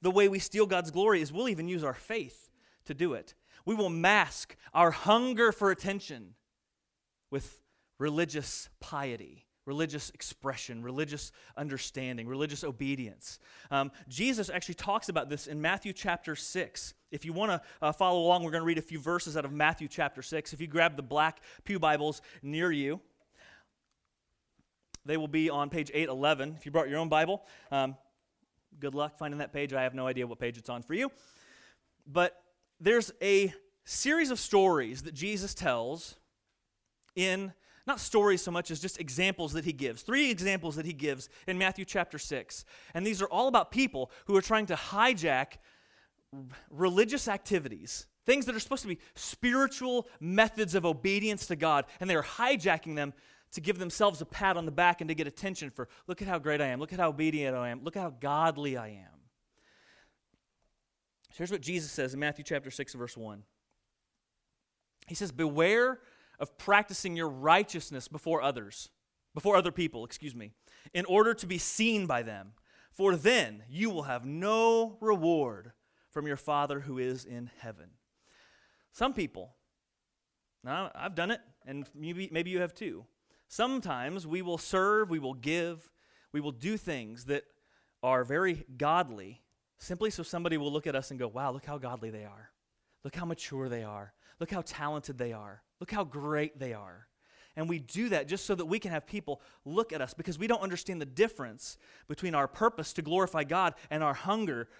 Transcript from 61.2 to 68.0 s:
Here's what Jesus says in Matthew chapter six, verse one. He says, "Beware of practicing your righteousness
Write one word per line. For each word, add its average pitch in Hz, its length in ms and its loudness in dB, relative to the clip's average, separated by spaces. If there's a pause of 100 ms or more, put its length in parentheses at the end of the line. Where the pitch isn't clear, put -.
Here's 175 160 -6
what 185 120 -4
Jesus 156 300 -4
says 131 220 -2
in 139 60 -6
Matthew 147 240 -2
chapter 139 260 -4
six, 135 240 -8
verse 120 240 -10
one. 104 280 -12 (1600)
He 170 80 -8
says, 185 160 -4
"Beware 170 680 2 (380)
of - 220 -8
practicing 196 560 2
your 165 120 -2
righteousness 147 800 2